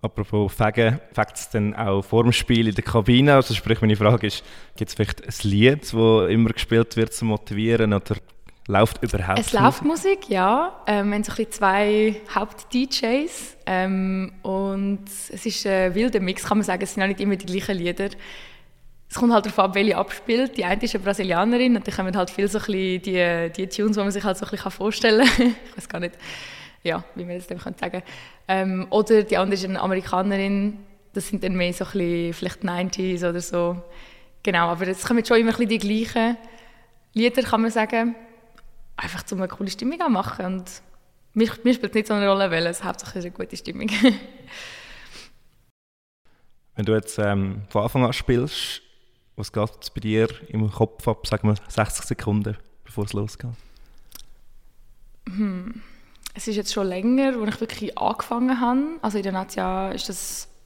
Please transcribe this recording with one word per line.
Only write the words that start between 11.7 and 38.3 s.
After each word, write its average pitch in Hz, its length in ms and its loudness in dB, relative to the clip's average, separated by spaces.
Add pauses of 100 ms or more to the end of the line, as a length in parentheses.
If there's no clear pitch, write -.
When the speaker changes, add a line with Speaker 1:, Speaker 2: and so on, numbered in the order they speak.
Speaker 2:
Haupt-D 247 560 -2
Js, - 680 -2 (100)
ähm, 190 680 -2 (100)
und 196 640 -2
es - 400 -10
ist - 200 -4
ein 185 280 2
wilder 220 260 2
Mix, 185 240 -4
kann 208 140 2
man 208 80 2
sagen. 185 160 -2
Es 190 120 -8
sind 196 80 0
auch 190 40 2
nicht 196 140 -2
immer 202 160 0
die 185 100 -10
gleichen 190 300 -4
Lieder. 175 320 -4 (1000)
Es - 80 -12
kommt 240 160 4
halt 214 140 4
darauf 202 120 -4
an, 190 160 4
welche 202 220 4
abspielt. 233 600 -2
Die 196 60 -2
eine 190 180 0
ist 240 120 -4
eine 190 100 -2
Brasilianerin 208 720 2
und 196 100 -4
da 190 60 -6
kommen 185 240 -4
halt 180 140 0
viel 202 180 0
so 202 100 -2
ein 202 60 -4
bisschen 190 380 -2
die, 175 540 0
die 185 120 -4
Tunes, 208 280 0
die 208 60 0
man 196 80 0
sich 196 140 -4
halt 190 120 0
so 220 80 -6
ein - 60 -10
bisschen 202 200 -6
vorstellen 220 560 4
kann. 240 340 4
<laughs> - 100 -20
Ich - 60 -16
weiss - 120 -14
gar 170 120 -8
nicht, 175 140 -8 (680)
ja, 170 220 -4 (100)
wie 180 100 -8
man 175 120 -8
das 180 100 -12
dem 180 120 -10
könnte - 220 -10
sagen. 175 220 -6 (460)
Ähm, 190 420 0
oder 214 340 4
die 208 120 0
andere 190 180 2
ist 185 120 -4
eine 185 140 -4
Amerikanerin. 196 1000 0 (340)
Das 190 160 -6
sind 190 160 -4
dann 185 100 -2
mehr 180 200 0
so 185 100 -4
ein 185 80 -14
bisschen 170 420 -2
vielleicht - 300 -8
nineties 180 600 -2
oder 175 180 -2
so. 175 340 -2 (680)
Genau, 170 260 2
aber 175 200 -2
es 185 160 -4
kommen 233 200 2
schon 233 140 4
immer 233 140 4
ein 226 60 -2
bisschen 226 220 0
die 214 260 0
gleichen 233 300 0 (760)
Lieder, 240 300 2
kann 220 200 0
man 226 80 2
sagen. 226 440 0 (840)